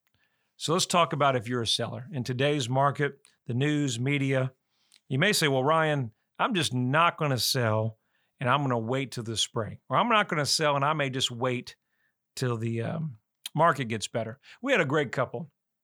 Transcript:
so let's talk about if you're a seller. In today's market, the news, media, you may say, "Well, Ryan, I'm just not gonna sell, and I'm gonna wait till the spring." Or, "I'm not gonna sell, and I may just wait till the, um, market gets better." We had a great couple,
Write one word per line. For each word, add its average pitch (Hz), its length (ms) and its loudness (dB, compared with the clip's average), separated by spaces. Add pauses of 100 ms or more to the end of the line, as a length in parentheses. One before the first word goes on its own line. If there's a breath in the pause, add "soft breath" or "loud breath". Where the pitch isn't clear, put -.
(560)
so - 160 -4
let's 175 140 2
talk 170 260 2
about 139 240 2
if 110 120 -4
you're 123 140 -2
a 110 40 -4
seller. 117 460 -4
In 131 120 -4
today's 135 440 0
market, 139 500 0 (280 soft breath)
the 120 80 -4
news, 139 460 0
media, 135 520 0 (560 soft breath)
you 131 100 -2
may 196 140 4
say, 165 160 2
"Well, 131 140 2
Ryan, 147 500 2 (260)
I'm 180 160 0
just 160 180 0
not 135 460 2
gonna 139 200 0
sell, 110 600 0 (420)
and 127 80 -2
I'm 139 140 4
gonna 127 160 0
wait 131 340 -4
till 127 100 -8
the 110 140 -6
spring." 104 420 -4 (100)
Or, 131 100 2
"I'm 202 100 2
not 214 200 2
gonna 147 180 -2
sell, 147 280 2
and 139 100 0
I 151 100 2
may 139 160 -2
just 127 200 -2
wait 123 460 -4 (580)
till 123 220 -2
the, 113 260 -4
um, 156 360 -6 (360)
market 147 300 4
gets 110 240 -6
better." 110 300 -6 (240 loud breath)
We 269 100 0
had 233 80 4
a 160 60 2
great 139 260 0
couple, 127 380 -4 (340)